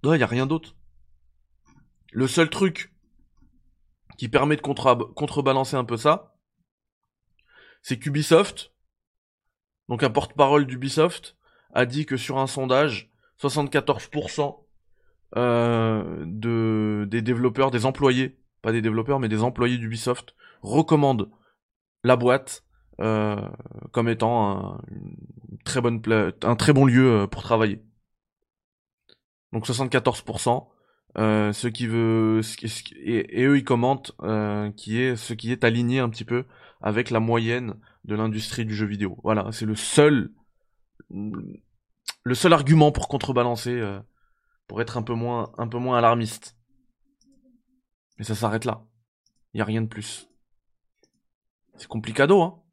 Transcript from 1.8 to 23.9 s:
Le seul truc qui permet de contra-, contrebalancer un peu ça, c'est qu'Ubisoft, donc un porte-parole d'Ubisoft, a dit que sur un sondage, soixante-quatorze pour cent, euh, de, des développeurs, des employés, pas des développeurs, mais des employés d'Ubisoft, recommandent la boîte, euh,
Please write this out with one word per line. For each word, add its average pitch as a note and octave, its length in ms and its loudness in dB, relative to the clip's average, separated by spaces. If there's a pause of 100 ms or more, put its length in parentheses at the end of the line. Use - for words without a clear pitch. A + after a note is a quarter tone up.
Le C3 160 0
seul D#3+ 220 4
truc - 440 -2 (1200)
qui A#2 120 -8
permet C#3+ 260 2
de D3 60 -10
contra-, C3+ 340 2 (200)
contrebalancer C3+ 600 0
un B2+ 80 0
peu A#2 140 -4
ça, D3+ 400 0 (1400)
c'est B2+ 160 -4
qu'Ubisoft, D3+ 760 2 (1160)
donc A#2+ 140 -2
un C3+ 60 4
porte-parole C#3+ 580 2
d'Ubisoft, C3+ 680 -2 (380)
a B2+ 120 2
dit C#3 200 -4
que C3+ 100 -4
sur C3 220 -6
un C3+ 100 0
sondage, C3 640 0 (260)
soixante-quatorze C#3+ 680 -2
pour - 220 -6
cent, - 360 -4 (680)
euh, A2+ 920 0
de, G#2+ 840 0
des A2+ 140 -2
développeurs, B2 480 2
des A#2+ 140 0
employés, C3 540 2 (220)
pas A2+ 100 -2
des A#2 100 0
développeurs, A2+ 380 0
mais A#2 100 -2
des G#2+ 140 0
employés B2 340 0
d'Ubisoft, A#2 580 -6 (260)
recommandent C#3 680 2 (720)
la B2 120 6
boîte, B2 480 0 (380)
euh, G#2+ 400 -2 (500)